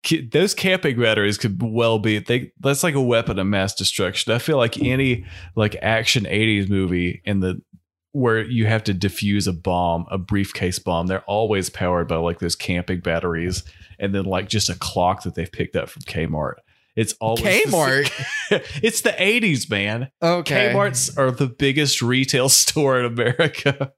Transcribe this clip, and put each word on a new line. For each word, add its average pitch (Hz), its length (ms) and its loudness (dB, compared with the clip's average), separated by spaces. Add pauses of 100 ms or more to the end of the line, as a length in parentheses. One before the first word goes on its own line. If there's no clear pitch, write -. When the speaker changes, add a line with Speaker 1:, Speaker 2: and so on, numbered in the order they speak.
Speaker 1:
Ki-, 156 180 0 (100)
those 190 220 2
camping 185 460 0
batteries 104 380 2
could 98 240 -2
well 113 380 2
be, 104 200 2
they, 120 400 -2
that's 139 240 0
like 160 120 0
a 139 60 2
weapon 113 380 2
of 95 80 0
mass 98 260 0
destruction. 98 580 -2
I 117 60 2
feel 147 200 0
like 117 240 2
any, 127 440 0 (300)
like, 104 260 2
action 110 460 2
eighties 104 420 2
movie 90 560 0
in 98 140 0
the, 92 220 -2 (520)
where 117 280 2
you 110 260 0
have 110 180 2
to 104 80 2
defuse 101 540 0
a 90 60 0
bomb, 87 560 0
a 98 80 -4
briefcase 92 600 -2
bomb, 87 280 -2
they're 95 180 -4
always 101 440 0
powered 87 380 -2
by, 82 100 -2
like, 85 220 -2
those 87 160 -2
camping 90 460 -4
batteries 85 600 -2 (360)
and 98 140 -2
then, 98 120 -2
like, 95 220 -4
just - 220 -2
a 90 60 -4
clock 90 480 -2
that 90 120 -6
they've 85 160 -6
picked - 240 -6
up - 140 -2
from - 140 -18
Kmart. 76 520 -4 (400)
It's 110 240 -2
always 113 240 -2
the 208 60 0 (220)
Speaker 2:
Kmart? 139 360 2 (420)
Speaker 1:
sa-, 208 100 2 (140)
<laughs> 147 80 -6
it's 220 200 0
the 202 200 0
eighties, 196 480 2
man. 107 400 -2 (120)
Speaker 2:
Okay. 151 520 2
Speaker 1:
Kmart's - 440 0
are 131 140 2
the 131 160 0
biggest 135 540 0
retail 127 480 2
<laughs> - 0 -
store 135 500 4
in 123 60 0
America. 135 920 0